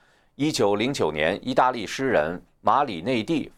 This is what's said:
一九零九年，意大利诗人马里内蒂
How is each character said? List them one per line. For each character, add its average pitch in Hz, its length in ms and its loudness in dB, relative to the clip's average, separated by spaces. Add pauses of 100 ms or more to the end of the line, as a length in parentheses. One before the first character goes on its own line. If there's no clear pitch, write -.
(360)
一 147 160 -2
九 101 240 2
零 123 180 0
九 92 160 0
年， 78 320 0
意 127 100 -6
大 127 200 4
利 120 120 -8
诗 135 220 -6
人 85 340 0 (200)
马 117 240 2
里 98 160 -6
内 110 240 -2
蒂 160 340 -4